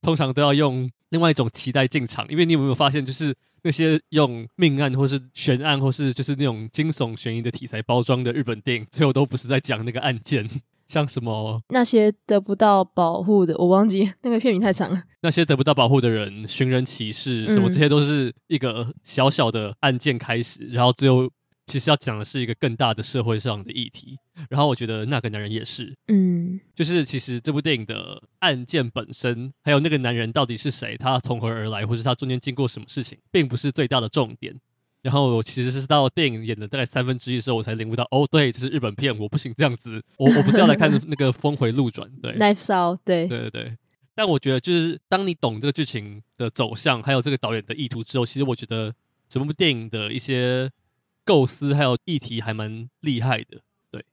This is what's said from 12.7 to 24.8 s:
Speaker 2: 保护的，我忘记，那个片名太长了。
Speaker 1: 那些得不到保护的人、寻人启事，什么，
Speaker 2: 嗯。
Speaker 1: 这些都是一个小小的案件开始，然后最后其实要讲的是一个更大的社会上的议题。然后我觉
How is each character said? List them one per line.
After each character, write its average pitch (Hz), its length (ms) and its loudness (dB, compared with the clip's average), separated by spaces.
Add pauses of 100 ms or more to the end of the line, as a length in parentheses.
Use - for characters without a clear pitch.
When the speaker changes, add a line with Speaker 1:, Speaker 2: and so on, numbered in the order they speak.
Speaker 2:
保 180 380 0
护 196 240 4
的， 156 100 0
我 175 120 2
忘 196 200 6
记， 196 320 2
那 254 80 -6
个 233 100 2
片 233 140 2
名 185 80 2
太 214 100 2
长 185 220 0
了。 185 100 -2 (200)
Speaker 1:
那 170 80 2
些 170 120 2
得 147 140 4
不 127 80 2
到 151 80 2
保 131 160 4
护 139 100 6
的 123 120 4
人、 107 360 -4
寻 127 220 -2
人 127 160 2
启 113 260 -6
事， 113 360 -4
什 214 120 4
么， 190 100 4
Speaker 2:
嗯。 180 40 0
Speaker 1:
这 185 60 0
些 147 100 6
都 147 140 4
是 139 300 0 (160)
一 156 100 0
个 117 340 -4 (100)
小 135 280 2
小 131 200 2
的 107 300 -4
案 131 180 2
件 131 200 0
开 120 240 -4
始， - 240 -10
然 123 180 0
后 123 80 6
最 135 180 4
后 127 180 4 (360)
其 - 140 -4
实 127 100 -2
要 147 80 6
讲 113 220 -4
的 104 60 -6
是 - 140 -6
一 123 60 -2
个 113 120 -4
更 120 200 -2
大 120 160 0
的 107 100 -4
社 120 220 -2
会 113 140 0
上 104 260 -6
的 - 80 -16
议 - 160 -2
题。 131 300 -20 (320)
然 139 100 0
后 147 60 6
我 139 80 4
觉 117 120 -6